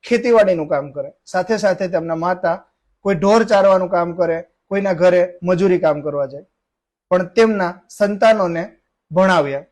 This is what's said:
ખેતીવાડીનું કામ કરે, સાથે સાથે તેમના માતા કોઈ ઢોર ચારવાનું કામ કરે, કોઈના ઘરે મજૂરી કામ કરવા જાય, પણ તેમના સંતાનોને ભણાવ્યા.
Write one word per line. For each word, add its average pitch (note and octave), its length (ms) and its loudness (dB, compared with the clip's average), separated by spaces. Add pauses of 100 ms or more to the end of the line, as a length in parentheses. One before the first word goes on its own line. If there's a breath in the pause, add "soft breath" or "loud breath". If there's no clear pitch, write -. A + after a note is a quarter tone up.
ખેતીવાડીનું G#3+ 600 2
કામ C#3+ 240 -4
કરે, C#3 220 -12 (120)
સાથે F#3 320 -4
સાથે F#3+ 300 -2
તેમના E3 280 -4
માતા F3 500 -4 (360)
કોઈ G3 140 -2
ઢોર G3+ 280 2
ચારવાનું G3 460 2
કામ F3 240 -2
કરે, E3 320 -2 (220)
કોઈના G3 260 -2
ઘરે F3+ 500 2
મજૂરી F3+ 360 0
કામ D3+ 220 0
કરવા C#3+ 240 -4
જાય, C#3 200 -16 (640)
પણ F3+ 160 0
તેમના G#3 480 0 (160)
સંતાનોને G3+ 880 0 (360)
ભણાવ્યા. D#3 600 0